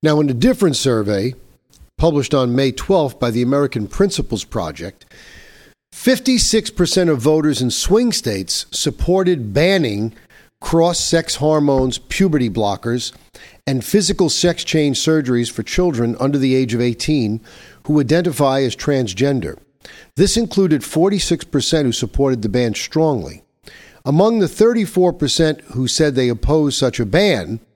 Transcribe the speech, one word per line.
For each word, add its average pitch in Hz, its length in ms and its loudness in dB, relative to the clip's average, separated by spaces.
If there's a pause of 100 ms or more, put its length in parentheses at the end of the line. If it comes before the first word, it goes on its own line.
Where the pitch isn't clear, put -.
Now, 151 160 2
in 147 100 2
a 131 60 0
different 170 400 2
survey 110 580 -2 (640)
published 147 380 2
on 123 200 2
May 135 160 2
twelfth 151 480 -2
by 120 120 -2
the 113 100 0
American 131 460 0
Principles - 560 -2
Project, 85 640 -10 (840)
fifty-six 240 800 0
percent 180 400 0
of 151 80 2
voters 151 420 2
in 123 120 0
swing 233 400 0
states - 580 -6
supported 170 840 -2
banning 123 640 0 (460)
cross-sex 165 760 0
hormones, 143 640 2
puberty 151 500 0
blockers, 107 640 -4 (540)
and 131 180 -2
physical 190 420 2
sex 170 360 0
change 147 340 0
surgeries 127 540 0
for - 100 -8
children 120 580 0
under 139 180 0
the 131 180 2
age 127 200 0
of 117 60 -2
eighteen 120 600 -2 (460)
who 151 120 4
identify 143 640 2
as 123 140 -2
transgender. 123 800 -2 (580)
This 196 220 2
included 185 460 0
forty-six 180 640 0
percent 147 400 0
who 123 60 0
supported 127 500 -2
the 107 80 -2
ban 117 240 0
strongly. 135 720 -2 (600)
Among 196 340 2
the 180 80 2
thirty-four 208 680 2
percent 156 480 0 (120)
who 127 140 -2
said 147 280 0
they 123 140 2
opposed 143 480 0
such 123 220 -2
a 117 60 0
ban 113 540 0 (160)